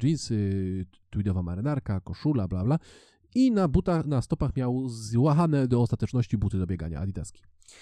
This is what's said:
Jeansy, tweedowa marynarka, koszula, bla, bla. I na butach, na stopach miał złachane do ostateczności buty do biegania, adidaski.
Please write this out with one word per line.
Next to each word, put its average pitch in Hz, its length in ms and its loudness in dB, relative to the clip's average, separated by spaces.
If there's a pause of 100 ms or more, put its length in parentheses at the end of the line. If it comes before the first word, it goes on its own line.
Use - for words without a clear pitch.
Jeansy, 98 840 -2 (240)
tweedowa 95 320 0
marynarka, 101 580 -2
koszula, 110 480 -2
bla, 92 160 -2
bla. 143 140 2 (560)
I 254 160 4
na 196 180 2
butach, 165 380 2
na 139 160 0
stopach - 340 -2
miał 127 320 -2
złachane 131 800 2
do 120 140 4
ostateczności 120 560 0
buty 98 200 0
do 92 80 -2
biegania, 82 340 -4
adidaski. 92 420 -8 (400)